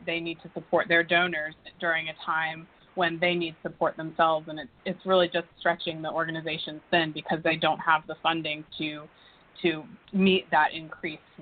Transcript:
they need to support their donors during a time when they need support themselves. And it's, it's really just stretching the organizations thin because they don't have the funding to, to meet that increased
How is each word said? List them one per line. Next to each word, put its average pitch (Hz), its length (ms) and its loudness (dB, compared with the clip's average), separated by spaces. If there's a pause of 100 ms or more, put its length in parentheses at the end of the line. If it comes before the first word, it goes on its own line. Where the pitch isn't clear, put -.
they 170 160 -4
need 165 220 -6
to 165 120 -16
support 160 340 0
their 170 140 6
donors 165 520 0 (260)
during 160 280 -2
a 160 60 -10 (100)
time 160 420 -2 (300)
when 165 220 0
they 175 160 2
need 165 280 -4
support 160 340 -2
themselves. 160 520 2
And 156 100 -10
it's, 139 120 -12 (140)
it's 185 220 -8
really 185 220 6
just 170 180 -2 (120)
stretching 160 440 -2
the 156 80 -6
organizations 160 680 -6 (100)
thin 165 220 2
because 156 300 -4
they 160 140 2
don't 160 240 0
have 156 260 2
the 156 160 -10
funding 156 420 -2 (140)
to, 151 240 -6 (600)
to 160 200 0 (300)
meet 190 400 4
that 151 200 6
increased 156 500 -10 (200)